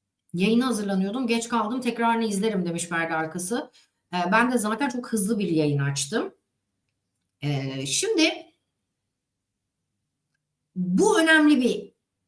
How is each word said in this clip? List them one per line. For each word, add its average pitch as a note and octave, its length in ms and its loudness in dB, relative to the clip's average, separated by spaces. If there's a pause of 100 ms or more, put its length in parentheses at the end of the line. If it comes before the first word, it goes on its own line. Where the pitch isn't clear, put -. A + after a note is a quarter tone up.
(320)
Yayına A3 340 2
hazırlanıyordum. G#3 600 -2
Geç A#3 220 -2
kaldım. A#3+ 320 -2
Tekrarını A#3 440 0
izlerim G3+ 420 -2
demiş E3+ 220 -6
perde E3 260 -2
arkası. F3+ 560 -4 (440)
Ee, F3+ 180 0
ben A#3+ 200 4
de B3 60 2
zaten A3+ 300 -2
çok - 240 -8
hızlı G#3 260 0
bir F#3+ 100 -2
yayın D3+ 300 2
açtım. C#3 560 -4 (1080)
Ee, C3+ 440 -4
şimdi F4+ 680 -2 (2250)
bu A3 440 2
önemli D4+ 400 6
bir, - 320 -2 (340)